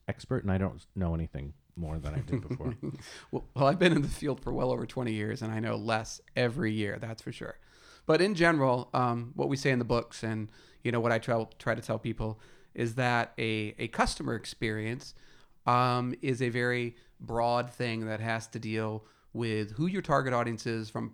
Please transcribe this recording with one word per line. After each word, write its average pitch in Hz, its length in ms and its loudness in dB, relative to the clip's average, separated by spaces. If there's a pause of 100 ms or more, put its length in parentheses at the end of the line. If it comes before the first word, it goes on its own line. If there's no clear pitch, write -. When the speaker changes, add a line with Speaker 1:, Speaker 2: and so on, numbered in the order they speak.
Speaker 1:
expert, - 340 -4
and 98 80 0
I 92 80 4
don't 92 260 -2 (120)
know 87 180 0
anything 73 380 -4 (240)
more 80 240 -4
than 73 160 -6
I - 20 0
did 127 300 -4
before. 127 260 -4 (240)
Speaker 2:
<laughs> - 320 -18
Well, - 140 -4 (100)
well, 135 140 4
I've 170 100 4
been 175 140 6
in 151 100 4
the 143 60 0
field - 340 -4
for 127 100 -4
well 131 200 0
over 120 140 -2
twenty 120 260 -4
years, 107 280 -2
and 110 120 -4
I 110 80 -2
know 113 160 0
less 110 440 -2 (140)
every 120 380 2
year, 107 280 -2
that's 113 220 -8
for 131 80 -8
sure. - 260 -10 (500)
But 156 140 6
in 202 140 6
general, 143 580 6
um, 120 440 2
what 139 120 0
we 139 80 2
say 139 140 2
in 127 80 4
the 120 60 2
books 117 400 0
and, 110 260 -2 (320)
you 120 80 0
know, 117 80 2
what 117 140 4
I 110 80 4
try, 113 260 0 (140)
try 113 160 0
to 117 60 -6
tell 110 180 -2
people 110 400 -4 (340)
is 117 220 -2
that 120 420 2
a, 110 400 -2
a 117 80 -4
customer 147 480 0
experience, 110 800 -4 (500)
um, 123 480 2 (100)
is 131 200 0
a 123 60 2
very 123 480 0 (240)
broad 120 500 0
thing 113 360 -2
that 110 140 -2
has 113 280 -2
to 117 100 -10
deal 110 460 -2 (280)
with 110 400 0
who 147 140 0
your 185 140 -2
target 139 320 2
audience 117 340 0
is 113 220 -2
from 113 260 -6